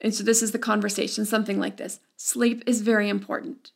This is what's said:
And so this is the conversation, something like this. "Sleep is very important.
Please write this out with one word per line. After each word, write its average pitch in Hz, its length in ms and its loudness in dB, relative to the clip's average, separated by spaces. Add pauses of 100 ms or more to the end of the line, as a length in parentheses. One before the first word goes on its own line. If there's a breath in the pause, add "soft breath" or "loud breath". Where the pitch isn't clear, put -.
And 220 140 0
so 208 80 -4
this 226 200 4
is 220 100 -2
the 233 60 -2
conversation, 208 640 0
something 202 340 0
like 190 200 -4
this. - 220 -10 (160)
"Sleep 233 500 0
is 226 160 2
very 208 260 4
important. - 680 -4